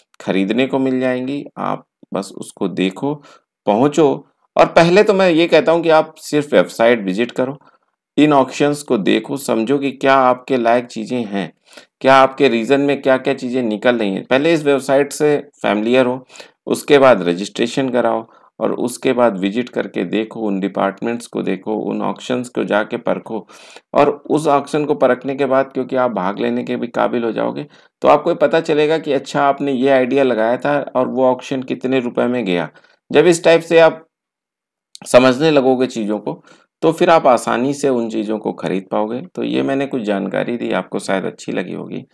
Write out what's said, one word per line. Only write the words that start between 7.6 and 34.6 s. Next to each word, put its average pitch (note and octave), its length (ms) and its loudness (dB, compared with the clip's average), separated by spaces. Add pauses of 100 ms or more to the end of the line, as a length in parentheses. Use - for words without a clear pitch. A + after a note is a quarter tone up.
इन D3+ 160 4
ऑक्शंस C#3+ 500 0
को B2 140 0
देखो, A2 400 -2
समझो A#2+ 400 -2
कि C3+ 140 -4
क्या C3+ 240 0
आपके B2+ 420 2
लायक A#2+ 280 0
चीज़ें A#2+ 400 -8
हैं, G2 280 -8 (480)
क्या C3 140 6
आपके C3+ 320 4
रीजन A#2 340 2
में C#3 200 -2
क्या-क्या C3+ 320 0
चीज़ें C3 300 -4
निकल A#2 340 0
रही G2+ 160 -2
हैं। F#2+ 120 -6
पहले D3 280 2
इस D3+ 120 -2
वेबसाइट C#3 480 2
से D3 240 0
फैमिलियर A2+ 680 0
हो, B2+ 220 -4 (380)
उसके B2 320 2
बाद B2+ 240 6
रजिस्ट्रेशन G2+ 680 -2
कराओ A2+ 380 -2 (320)
और G#2+ 140 -2
उसके B2 400 -4
बाद A#2 240 2
विजिट G2+ 320 -4
करके A2 340 -6
देखो, G#2 360 -4
उन G#2 200 -4
डिपार्टमेंट्स G2 680 -4
को G#2+ 140 -8
देखो, F#2+ 340 -4
उन G#2 260 -4
ऑक्शंस A#2+ 480 -6
को A2+ 140 -6
जाके G#2+ 340 -2
परखो। G2 500 -6 (460)
और C#3+ 360 2
उस D3+ 180 0
ऑक्शन C#3+ 380 0
को C#3+ 100 -2
परखने C3 400 0
के C#3 100 -2
बाद C3+ 280 0
क्योंकि C3 220 -6
आप B2+ 160 0
भाग G2+ 280 -4
लेने A#2+ 240 -4
के B2 120 -6
भी A#2+ 120 -6
काबिल A#2 360 -2
हो A2+ 80 -4
जाओगे, A#2+ 360 -6 (340)
तो - 60 2
आपको D3 220 4
ये E3+ 60 0
पता D#3 240 0
चलेगा D3+ 380 0
कि D3 160 -4
अच्छा C#3+ 280 -4
आपने C#3 300 0
ये C3 180 0
आइडिया C3 340 2
लगाया A#2 340 0
था C#3+ 380 -4
और B2+ 120 0
वो B2 180 0
ऑक्शन B2+ 380 -2
कितने B2+ 360 -2
रुपए A#2+ 280 -2
में B2 180 -4
गया। F2 240 -2 (420)
जब D3 140 4
इस E3 180 2
टाइप E3 180 4
से E3 180 2
आप D#3+ 280 4 (1000)